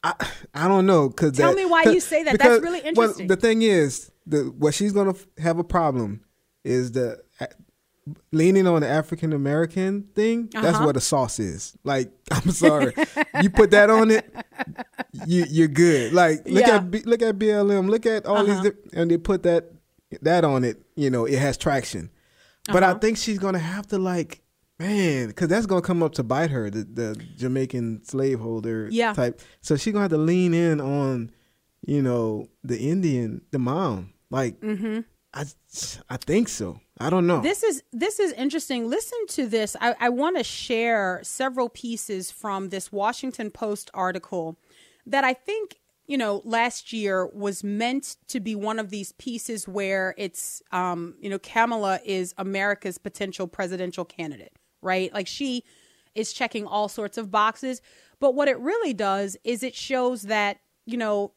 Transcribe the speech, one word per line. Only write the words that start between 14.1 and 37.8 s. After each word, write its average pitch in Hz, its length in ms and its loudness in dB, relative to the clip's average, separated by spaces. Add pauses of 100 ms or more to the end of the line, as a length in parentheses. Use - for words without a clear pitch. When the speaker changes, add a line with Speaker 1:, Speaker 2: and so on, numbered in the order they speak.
Speaker 1:
it, - 200 2 (960)
you, 175 220 4
you're 160 200 4
good. 143 440 4
Like, 165 360 4
look 202 180 6
Speaker 2:
Yeah. 226 100 8
Speaker 1:
at 180 140 2
B, 208 140 -2
look 233 180 2
at 214 160 0
B 214 120 4
L 208 200 4
M. 196 180 2
Look 220 180 2
at 220 200 0
all 208 120 2
Speaker 2:
Uh-huh. 202 240 2
Speaker 1:
these, 196 100 2
di-, - 280 -10
and 170 100 2
they 170 80 4
put 180 260 0
that, 170 260 2 (520)
that 165 220 4
on 131 200 2
it. 113 180 -2 (140)
You 143 140 2
know, 120 140 0
it 135 140 0
has 139 180 0
traction. 123 540 -2 (560)
But 185 160 4
I 185 80 6
Speaker 2:
Uh-huh. 190 100 -2
Speaker 1:
think 220 180 0
she's 214 200 -4
gonna 190 200 -2
have 185 300 -6
to, 202 100 -2
like, 180 420 -4 (380)
man, 165 540 0
'cause 170 160 -2
that's 214 180 2
gonna 185 160 2
come 175 200 0
up 151 120 0
to 143 100 -4
bite 143 260 0
her, 117 200 -2
the, 107 140 -6
the 110 300 -6 (220)
Jamaican 127 680 -4
slaveholder 113 840 -4
Speaker 2:
Yeah. 226 220 0
Speaker 1:
type. 123 280 -2 (200)
So 151 160 0
she's 214 160 -2
gonna 202 120 0
have 180 60 0
to 156 80 2
lean 175 360 2
in 165 260 2
on, 135 500 -2 (560)
you 143 160 0
know, 117 460 -2 (160)
the 127 140 -4
Indian, 127 640 -2 (100)
the 139 80 -4
mom. 123 520 -4 (180)
Like, 127 300 -4
Speaker 2:
Mm-hmm. 214 400 -6 (340)
Speaker 1:
I, 143 120 -10 (640)
I 127 80 -8
think 214 300 0
so. - 320 -10 (180)
I 120 120 -4
don't 180 160 2
know. 175 140 2
Speaker 2:
This 339 220 -2
is, 392 200 -2 (100)